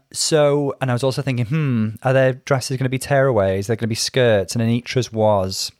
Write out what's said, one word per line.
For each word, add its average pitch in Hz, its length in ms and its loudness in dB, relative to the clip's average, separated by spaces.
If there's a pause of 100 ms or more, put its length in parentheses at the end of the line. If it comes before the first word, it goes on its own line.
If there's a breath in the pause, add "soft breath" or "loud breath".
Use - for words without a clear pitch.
(120)
so, 147 680 2
and 131 80 0
I 123 40 2
was 120 80 -2
also 135 200 -2
thinking, 123 240 -2
hmm, 127 420 0 (140)
are 131 100 0
their 131 220 2
dresses 131 420 -4
gonna 127 140 -2
be 131 80 -2
tearaways? 104 680 2
They're 113 100 0
gonna 113 120 -4
be 110 60 -4
skirts, 110 600 0
and 117 80 -2
Anitra's 117 480 -2
was. 104 680 0